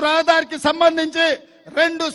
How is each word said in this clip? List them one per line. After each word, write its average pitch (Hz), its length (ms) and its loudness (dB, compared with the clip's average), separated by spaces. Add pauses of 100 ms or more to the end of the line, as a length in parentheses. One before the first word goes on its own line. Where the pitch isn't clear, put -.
రహదారికి 320 500 0 (100)
సంబంధించి 330 600 2 (520)
రెండు 330 360 0